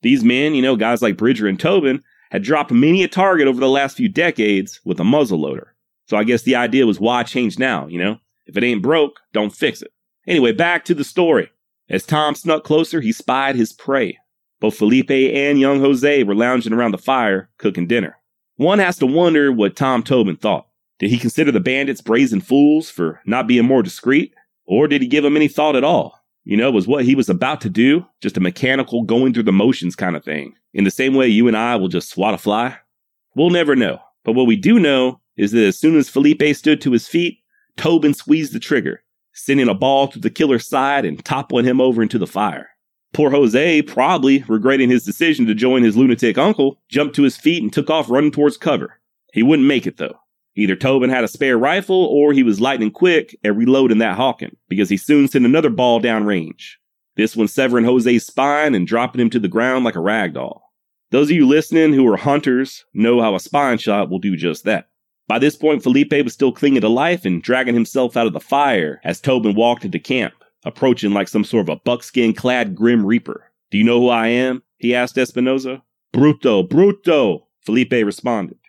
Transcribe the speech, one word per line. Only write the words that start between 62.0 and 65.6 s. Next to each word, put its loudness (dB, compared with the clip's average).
are 0
hunters -2
know 2
how 0
a -2
spine -2
shot -2
will -4
do -2
just -6
that. -4
By 0
this 2
point, 0